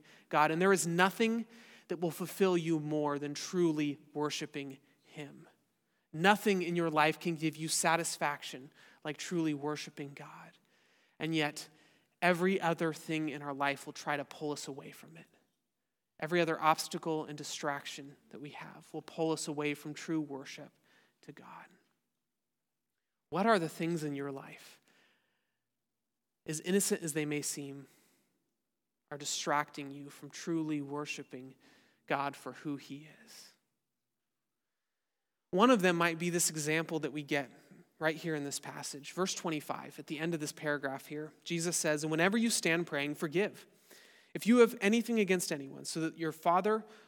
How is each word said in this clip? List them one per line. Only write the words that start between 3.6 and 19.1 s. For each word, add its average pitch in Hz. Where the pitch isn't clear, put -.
worshiping 143
him. -
Nothing 196
in 170
your 170
life 156
can 170
give 151
you 156
satisfaction 156
like 151
truly 160
worshiping 143
God. 165
And 160
yet, 151
every 180
other 165
thing 156
in 143
our 143
life 139
will 147
try 147
to 139
pull 151
us 143
away 139
from -
it. 165
Every 165
other 160
obstacle 156
and 147
distraction 143
that 110
we 151
have 156
will 156
pull 160